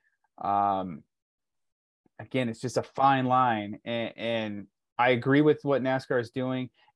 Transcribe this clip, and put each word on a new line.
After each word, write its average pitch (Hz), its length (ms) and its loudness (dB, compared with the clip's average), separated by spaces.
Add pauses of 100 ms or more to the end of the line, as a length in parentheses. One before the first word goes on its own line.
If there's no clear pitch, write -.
(420)
Um, 98 640 -2 (1160)
again, 120 300 -4
it's 110 120 -10
just 120 160 -6
a 117 60 0
fine 135 420 2
line. 120 600 0
And, 117 320 -6
and 107 500 -6 (300)
I 123 140 4
agree 135 300 4
with 151 220 4
what 139 180 0
nascar 131 380 -2
is 117 120 -6
doing. 127 380 -6 (260)